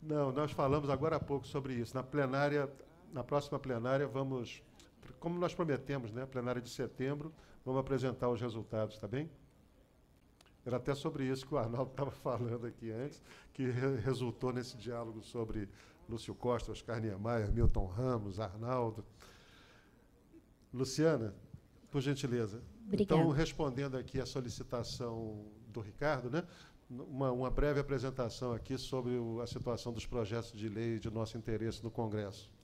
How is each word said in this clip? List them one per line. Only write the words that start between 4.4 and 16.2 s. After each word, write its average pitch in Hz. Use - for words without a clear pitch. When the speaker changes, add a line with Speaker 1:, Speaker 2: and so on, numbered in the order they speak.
Speaker 1:
como 170
nós 175
prometemos, 139
né, 123
plenária 123
de 117
setembro, 143
vamos 131
apresentar 127
os 120
resultados, 110
tá 104
bem? 139
Era 123
até 135
sobre 143
isso 131
que -
o 147
Arnaldo 127
<laughs> -
tava 139
falando 117
aqui 113
antes, 120
que 131
re-, 127
resultou 123
nesse 120
diálogo 113
sobre 110
Lúcio 113